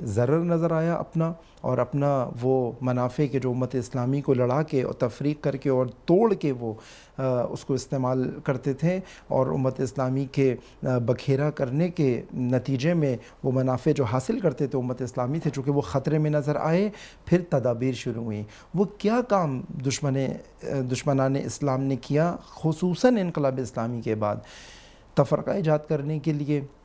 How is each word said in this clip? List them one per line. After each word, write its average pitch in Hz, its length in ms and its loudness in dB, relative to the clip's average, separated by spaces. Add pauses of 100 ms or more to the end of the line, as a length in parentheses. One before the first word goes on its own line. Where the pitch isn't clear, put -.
ضرر 120 360 2
نظر 170 320 2
آیا 165 240 0
اپنا، 165 380 -2 (280)
اور 127 180 0
اپنا 139 500 0 (140)
وہ 127 380 2
منافع 127 520 0
کے 135 60 0
جو 127 120 -2
امت 123 240 -2
اسلامی 127 460 -2
کو 139 140 2
لڑا 123 280 2
کے 143 200 0
اور - 100 -4
تفریق 139 520 -2
کر 135 120 0
کے 139 140 -2
اور 127 160 2 (180)
توڑ 202 300 6
کے 156 180 0
وہ، 117 220 -6 (420)
آ، 127 260 0
اس - 220 -6
کو 143 100 -2
استعمال 127 560 -2 (140)
کرتے 135 280 0
تھے 175 280 0 (280)
اور 135 180 2
امت 131 340 0
اسلامی 131 520 -2
کے، 131 240 4 (300)
آ، 127 120 2
بکھیرا 131 520 2
کرنے 147 380 0
کے 135 340 2 (120)
نتیجے 127 600 0
میں 143 220 2 (260)
وہ 135 100 0
منافع 131 440 2
جو 139 80 2
حاصل 127 360 0
کرتے 151 260 0
تھے 135 120 -2
امت 123 240 -2
اسلامی 127 420 -2
سے، 151 60 0
چونکہ 139 200 -2
وہ 143 100 2
خطرے 147 380 0
میں 151 120 2
نظر 147 260 0
آئے، 180 340 2 (340)
پھر 175 260 4
تدابیر 127 420 2
شروع 117 300 -6
ہوئیں۔ 107 200 -6 (320)
وہ 190 100 2 (140)
کیا 226 300 2
کام 151 340 0 (240)
دشمن، 135 300 0
آ، - 500 -6 (260)
دشمنان 135 520 2
اسلام 131 380 -2
نے 135 140 0
کیا، 147 480 0
خصوصاً 180 720 2
انقلاب 147 460 0
اسلامی 117 380 -4
کے 113 140 0
بعد؟ 107 220 0 (760)
تفرقہ 147 360 2
ایجاد 156 280 2 (100)
کرنے 151 300 -2
کے 156 140 -2
لیے، 147 280 0 (240)